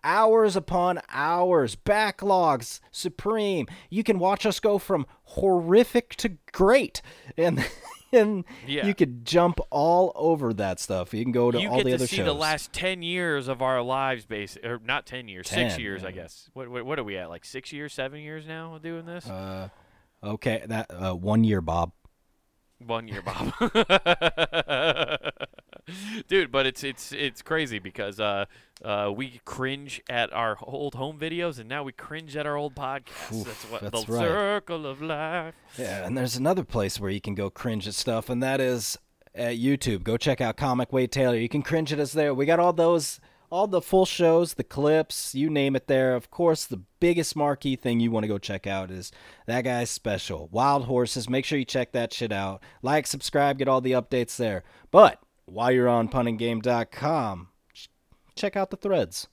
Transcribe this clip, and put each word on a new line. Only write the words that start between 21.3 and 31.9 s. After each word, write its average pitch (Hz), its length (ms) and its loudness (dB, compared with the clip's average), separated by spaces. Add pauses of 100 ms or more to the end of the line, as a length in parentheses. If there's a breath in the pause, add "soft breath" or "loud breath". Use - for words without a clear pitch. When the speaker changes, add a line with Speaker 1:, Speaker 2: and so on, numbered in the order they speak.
Speaker 1:
year, 107 180 4
Bob. 82 320 -2 (840)
Speaker 2:
One 117 300 -6
year, 101 140 -10
Bob. 98 360 -6
<laughs> 165 1700 0 (960 loud breath)
Dude, 185 220 2
but 135 160 0
it's, 131 160 -6
it's, 135 300 -10
it's 139 300 -6
crazy 147 360 -4
because, 98 400 -8
uh, 101 280 -2 (380 soft breath)
uh, 104 300 0
we 123 300 -10
cringe 135 680 -8
at 117 220 -2
our 107 280 -2
old 139 360 -8
home 143 200 -6
videos, 160 440 -6
and 110 80 -16
now 143 160 -6
we 135 80 -10